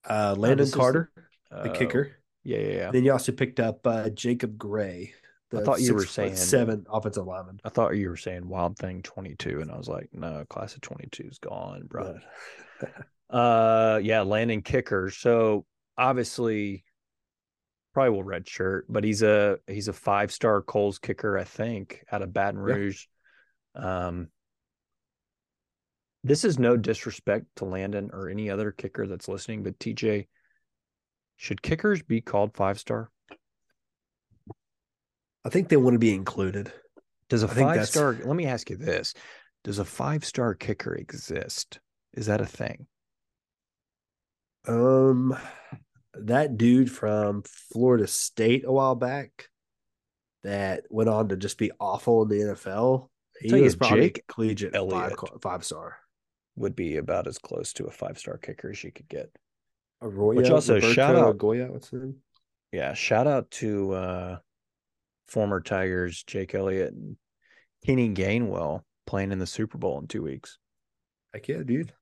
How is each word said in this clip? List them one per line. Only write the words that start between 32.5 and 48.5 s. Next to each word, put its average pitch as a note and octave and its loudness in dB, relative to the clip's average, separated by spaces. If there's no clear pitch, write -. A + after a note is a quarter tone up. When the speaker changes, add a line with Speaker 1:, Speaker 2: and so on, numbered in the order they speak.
Speaker 2:
five-star? G#2 -2
Speaker 1:
I B2+ -6
think F3+ 2
they D#3+ 6
wanna B2 8
be A2+ 6
included. F#2+ -4
Speaker 2:
Does A2+ 2
a G#2 2
Speaker 1:
I - -4
think C3+ 4
that's G#2+ 0
Speaker 2:
five-star, C#3 2
let D3 0
me E3+ -2
ask B2+ -4
you - -8
this. - -4
Does G2+ -6
a F#2 -2
five-star C3 -4
kicker - -6
exist? - -10
Is G#2+ -6
that G#2+ 2
a G#2 0
thing? - -10
Speaker 1:
Um, B2+ 4
that B2 0
dude B2 6
from G#2+ -2
Florida A#2 4
State A#2 0